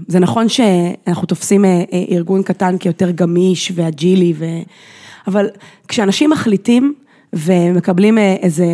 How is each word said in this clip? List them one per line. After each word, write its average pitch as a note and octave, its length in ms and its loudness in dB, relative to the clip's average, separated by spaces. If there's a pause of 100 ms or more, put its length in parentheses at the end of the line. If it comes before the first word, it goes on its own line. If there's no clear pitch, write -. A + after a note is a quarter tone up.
זה F#3 120 0
נכון A3+ 280 2
שאנחנו F3+ 760 0
תופסים, G3 380 0
אה, F#3+ 60 4 (220)
אה, F3+ 180 -2
ארגון F3+ 320 0
קטן F#3 360 -2
כיותר F3+ 320 -2
גמיש F3+ 640 0
ואג'ילי, E3+ 640 2
ו-, D#3+ 60 -8 (840)
אבל G3+ 200 0 (420)
כשאנשים A3+ 420 0
מחליטים... B3 640 0 (380)
ומקבלים, F3+ 840 2
אה, G3 240 2
איזה F3 320 0